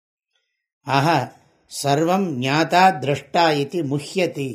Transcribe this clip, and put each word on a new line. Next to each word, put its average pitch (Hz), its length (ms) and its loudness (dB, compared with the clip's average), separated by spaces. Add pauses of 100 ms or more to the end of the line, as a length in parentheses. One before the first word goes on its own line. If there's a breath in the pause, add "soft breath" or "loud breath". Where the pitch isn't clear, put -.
(880)
ஆஹா, 139 300 2 (560)
சர்வம் 170 560 0 (100)
ஞாதா 156 460 2 (120)
திரஷ்டா 143 480 -2 (120)
இதி 143 300 -4
முஹ்யதி, 143 680 -4